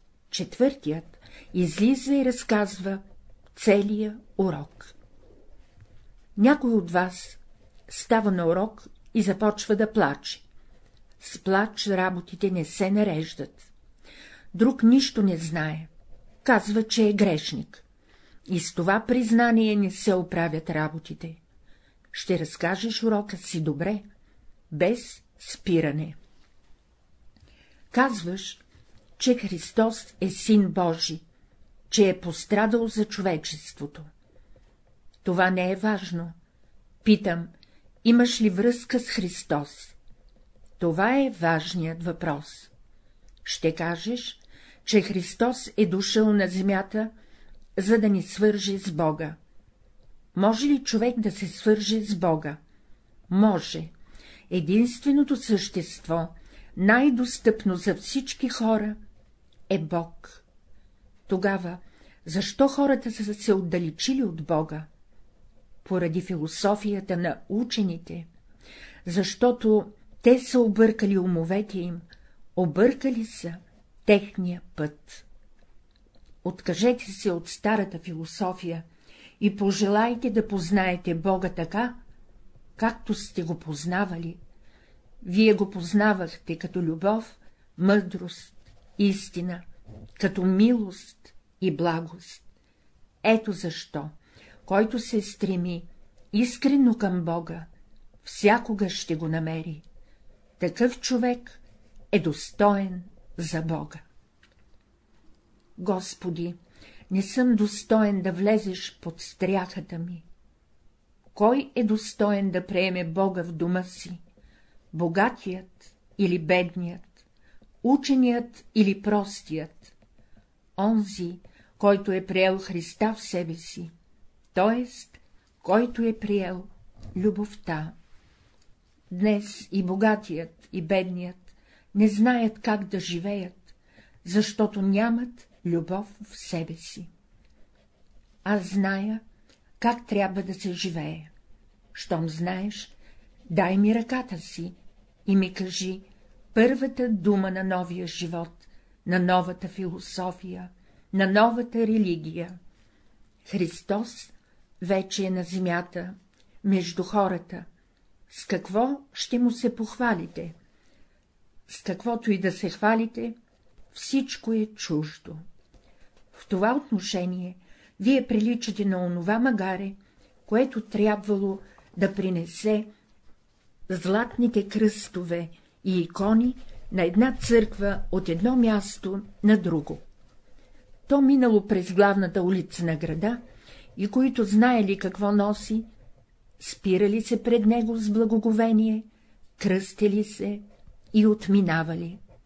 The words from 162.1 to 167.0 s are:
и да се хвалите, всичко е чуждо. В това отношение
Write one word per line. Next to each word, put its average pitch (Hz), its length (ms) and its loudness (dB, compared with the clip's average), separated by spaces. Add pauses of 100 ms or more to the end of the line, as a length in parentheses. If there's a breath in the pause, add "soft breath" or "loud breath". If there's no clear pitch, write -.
и 190 60 0
да 180 140 -2
се 185 180 -6
хвалите, 226 640 -2 (580)
всичко - 600 -4
е 214 140 0
чуждо. 156 720 -8 (960 soft breath)
В - 160 -20
това 214 260 2
отношение 180 800 -4 (440 soft breath)